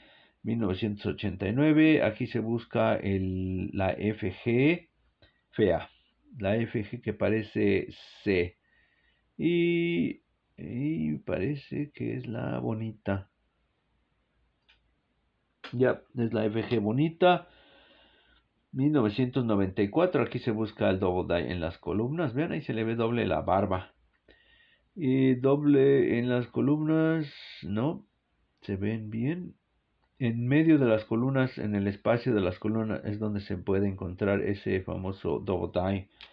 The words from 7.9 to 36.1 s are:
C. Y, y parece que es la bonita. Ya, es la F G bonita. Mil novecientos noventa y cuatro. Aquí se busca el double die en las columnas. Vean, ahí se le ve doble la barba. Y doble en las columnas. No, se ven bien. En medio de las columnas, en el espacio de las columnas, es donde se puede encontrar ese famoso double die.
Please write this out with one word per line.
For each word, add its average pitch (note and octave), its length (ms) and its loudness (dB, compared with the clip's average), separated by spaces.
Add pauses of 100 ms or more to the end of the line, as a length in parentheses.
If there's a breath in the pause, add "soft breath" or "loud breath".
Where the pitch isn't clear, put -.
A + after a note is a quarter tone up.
C. F#2 340 0 (800)
Y, E3+ 840 0 (360)
y D3+ 680 -4
parece C#3 680 -6
que A#2 240 -8
es B2 120 -10
la A#2+ 320 -6
bonita. A2 680 -6 (2500)
Ya, B2 280 2 (160)
es A#2 160 0
la A2+ 120 2
F G#2+ 180 -2
G A2+ 180 0
bonita. D#3+ 640 2 (1300 soft breath)
Mil C#3 200 2
novecientos B2 520 2
noventa G2 360 2
y G#2 80 2
cuatro. D#3+ 340 2
Aquí A#2+ 160 -6
se A#2+ 120 -2
busca G#2+ 380 0
el F#2+ 100 2
double F2+ 340 0
die D#2 180 0
en F2+ 80 -4
las D#2+ 180 -4
columnas. A#2+ 560 -4
Vean, D#3+ 200 -2
ahí D#3+ 80 -6
se B2+ 120 -6
le A2 100 -2
ve A2+ 120 -2
doble A2+ 300 0
la D#2+ 160 0
barba. F#2+ 520 0 (1040 soft breath)
Y C3 400 2
doble C3+ 840 4
en B2 100 -2
las B2 180 0
columnas. D#3 800 2 (380)
No, A2+ 420 -2 (560)
se G2+ 160 -6
ven G#2+ 320 -4
bien. C#3+ 460 -4 (640)
En A#2+ 280 -2
medio D#3 300 6
de C3 80 4
las A2 200 4
columnas, B2+ 520 0
en G#2 160 -4
el G2+ 140 2
espacio A2+ 480 0
de G2+ 60 2
las F#2 180 -2
columnas, A2 460 -2
es G#2 120 -4
donde G#2+ 240 -4
se G2+ 160 -6
puede G2 300 0
encontrar G2 540 -2
ese G2+ 400 -2
famoso F#2 580 -6
double F2+ 340 -4
die. F#2+ 360 -2 (240 loud breath)